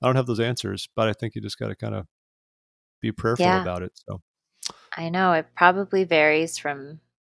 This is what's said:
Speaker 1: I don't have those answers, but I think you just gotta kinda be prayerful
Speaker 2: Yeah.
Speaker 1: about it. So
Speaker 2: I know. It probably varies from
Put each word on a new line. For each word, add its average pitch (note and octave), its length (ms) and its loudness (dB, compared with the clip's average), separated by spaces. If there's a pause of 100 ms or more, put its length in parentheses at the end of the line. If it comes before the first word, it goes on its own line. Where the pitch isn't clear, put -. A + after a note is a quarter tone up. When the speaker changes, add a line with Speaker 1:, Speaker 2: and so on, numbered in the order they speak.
Speaker 1:
I A#2+ 60 -2
don't C3 100 4
have C3 100 2
those A#2 140 -2
answers, A#2 560 -4
but A2+ 100 2
I G#2+ 60 0
think A2+ 220 -6
you G#2+ 80 -10
just G#2 160 -10
gotta G#2+ 180 -8
kinda G#2+ 300 -8 (960)
be A2 100 -2
prayerful A#2 320 0
Speaker 2:
Yeah. F#3 160 4
Speaker 1:
about F2+ 220 -4
it. F2+ 100 -10 (160)
So G2 140 -10 (760)
Speaker 2:
I E3 140 -8
know. F#3 240 2
It D#3+ 200 0
probably F#3+ 500 4
varies D#3+ 520 4
from C#3+ 440 -10 (340)